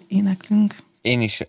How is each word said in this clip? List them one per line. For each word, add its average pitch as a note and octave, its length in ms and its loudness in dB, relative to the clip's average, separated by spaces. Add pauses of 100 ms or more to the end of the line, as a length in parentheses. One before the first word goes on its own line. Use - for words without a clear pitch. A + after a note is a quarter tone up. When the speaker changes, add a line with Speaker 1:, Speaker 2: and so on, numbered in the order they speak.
Speaker 1:
éneklünk. G3+ 680 0 (260)
Speaker 2:
Én A#2+ 200 0
is G#2+ 280 -4